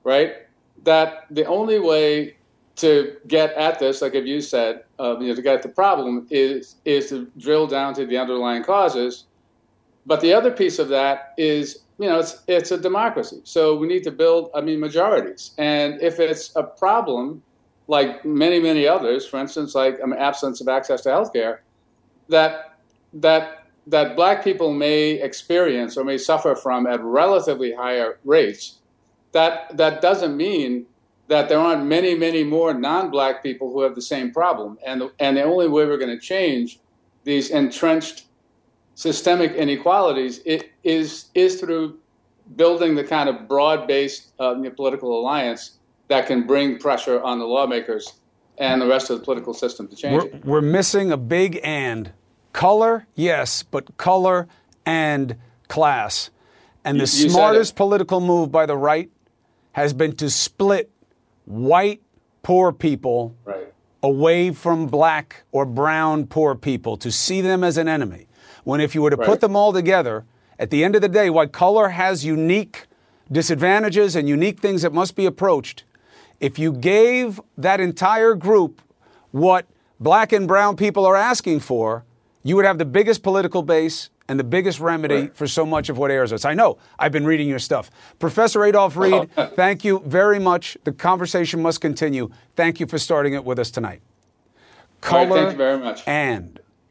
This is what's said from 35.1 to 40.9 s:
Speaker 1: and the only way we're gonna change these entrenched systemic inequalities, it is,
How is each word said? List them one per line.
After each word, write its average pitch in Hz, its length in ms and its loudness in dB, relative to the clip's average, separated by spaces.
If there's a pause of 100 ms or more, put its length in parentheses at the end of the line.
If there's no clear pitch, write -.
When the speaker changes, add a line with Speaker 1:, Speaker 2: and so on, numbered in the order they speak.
Speaker 1:
and 139 160 0
the 139 60 0
only 170 260 0
way 151 160 2
we're 147 140 -2
gonna 120 200 -6
change 151 600 -4 (440)
these 143 260 -2
entrenched 156 720 -2 (720)
systemic 170 580 0
inequalities, 143 920 0
it 156 240 -4 (120)
is, 160 520 -2